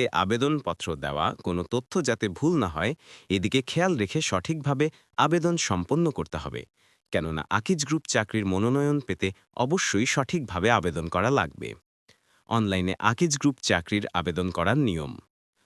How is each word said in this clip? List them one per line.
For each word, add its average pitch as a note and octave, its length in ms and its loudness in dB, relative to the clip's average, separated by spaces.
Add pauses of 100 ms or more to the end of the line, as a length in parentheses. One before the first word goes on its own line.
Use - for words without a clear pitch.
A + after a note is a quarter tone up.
(120)
আবেদনপত্র A#2 840 0
দেওয়া C#2+ 300 -2 (200)
কোনো F2+ 180 -2
তথ্য A#2+ 380 -4
যাতে E2+ 280 0
ভুল C#3+ 300 0
না G#2 80 2
হয়, E2+ 260 -2 (360)
এদিকে G2 320 2
খেয়াল F3 360 0
রেখে G#2+ 240 0
সঠিকভাবে C#3+ 640 0 (320)
আবেদন E3 400 2
সম্পন্ন B2+ 540 0
করতে E2 260 -6
হবে। B1 240 -8 (520)
কেননা D#2+ 360 -2
আকিজ D3 360 0
গ্রুপ D3+ 220 -2
চাকরির G#2+ 380 0
মনোনয়ন B2+ 540 2
পেতে F#2+ 280 -2 (280)
অবশ্যই B2+ 500 2
সঠিকভাবে B2 640 0
আবেদন E2+ 360 0
করা F#2 220 0
লাগবে। E2 400 0 (800)
অনলাইনে F#2+ 500 2
আকিজ C#3+ 380 2
গ্রুপ C#3+ 240 2
চাকরির G#2 520 0
আবেদন F2+ 380 0
করার F2+ 260 0
নিয়ম। E2 360 0 (520)